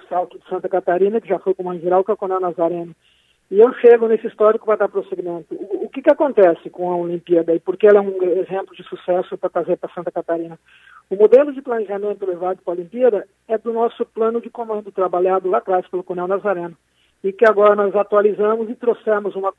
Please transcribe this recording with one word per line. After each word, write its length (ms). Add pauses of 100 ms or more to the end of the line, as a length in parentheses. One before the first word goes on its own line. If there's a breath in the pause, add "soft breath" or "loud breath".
salto 320
de 80
Santa 220
Catarina, 500
que 80
já 120
foi 140
com 100
o 20
Mangiral, 400
que 60
é 20
o 40
Coronel 220
Nazareno. 560 (540)
E 100
eu 140
chego 340
nesse 200
histórico 380
para 120
dar 100
prosseguimento. 680
O, 340
o 20
que 120
que 100
acontece 580
com 200
a 60
Olimpíada 580
e 60
por 160
que 100
ela 120
é 40
um 220 (160)
exemplo 340
de 100
sucesso 540
para 120
trazer 260
para 180
Santa 160
Catarina? 480 (520 soft breath)
O 80
modelo 340
de 100
planejamento 640
levado 380
para 100
a 40
Olimpíada 500 (180)
é 120
do 160
nosso 320
plano 340
de 100
comando 400
trabalhado 600
lá 80
atrás 320
pelo 120
Coronel 280
Nazareno. 480 (460)
E 80
que 160
agora 280
nós 200
atualizamos 720
e 60
trouxemos 640
uma 240